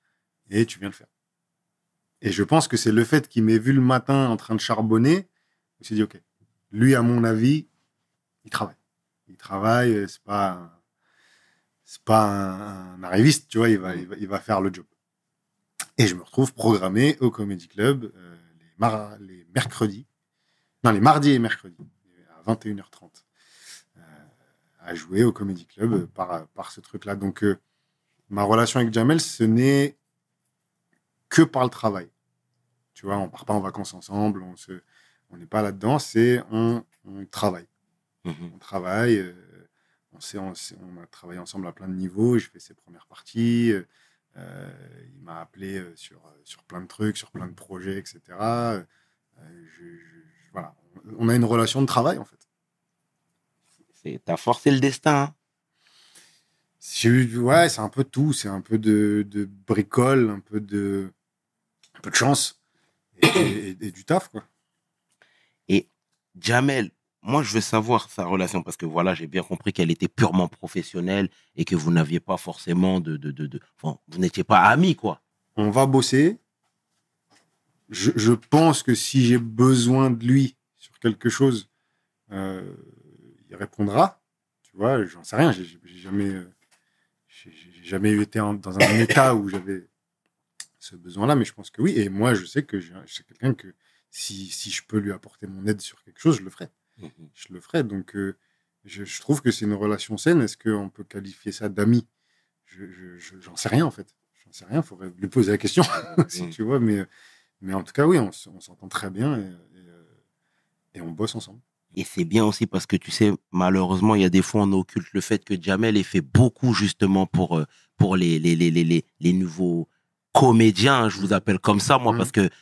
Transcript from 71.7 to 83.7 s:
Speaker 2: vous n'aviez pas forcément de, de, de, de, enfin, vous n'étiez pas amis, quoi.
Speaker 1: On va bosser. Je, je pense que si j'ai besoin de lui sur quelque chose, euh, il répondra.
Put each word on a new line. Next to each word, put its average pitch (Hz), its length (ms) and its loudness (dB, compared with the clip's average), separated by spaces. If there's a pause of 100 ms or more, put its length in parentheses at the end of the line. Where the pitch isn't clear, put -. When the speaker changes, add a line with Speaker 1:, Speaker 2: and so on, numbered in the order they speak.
Speaker 2:
vous 151 160 0
n'aviez 80 280 2
pas 90 180 -4
forcément 90 640 -2
de, 80 160 -6
de, 73 140 -10
de, 73 160 -10
de, 71 140 -12 (200)
enfin, - 280 -8
vous 156 100 -18
n'étiez 92 260 -2
pas - 180 4
amis, 139 340 4
quoi. - 260 -6 (360)
Speaker 1:
On 104 120 2
va 127 160 4
bosser. 135 540 2 (1500)
Je, 104 260 -2
je 110 180 4
pense 151 500 4
que 123 120 0
si - 300 2
j'ai 123 120 6
besoin 123 720 4
de 117 160 -2
lui 131 300 2 (240)
sur - 200 -20
quelque 117 300 -2
chose, 123 400 0 (600)
euh, 95 420 -10 (760)
il 95 60 -20
répondra. 104 640 -2 (420)